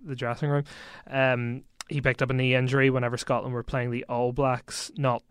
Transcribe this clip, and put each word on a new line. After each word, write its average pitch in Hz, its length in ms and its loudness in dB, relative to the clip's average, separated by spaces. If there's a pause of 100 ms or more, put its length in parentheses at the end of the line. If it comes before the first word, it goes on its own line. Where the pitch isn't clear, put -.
the 147 120 -8
dressing 123 340 -2
room. 143 140 2 (460)
Um, 127 540 2 (260)
he 143 120 -2
picked 127 200 0
up 127 80 4
a 131 40 0
knee 127 220 4
injury 131 340 4
whenever 123 280 0
Scotland 127 360 -2
were 120 100 -4
playing 123 280 -4
the 120 140 -6
All 123 260 0
Blacks, 127 640 -2
not 127 360 0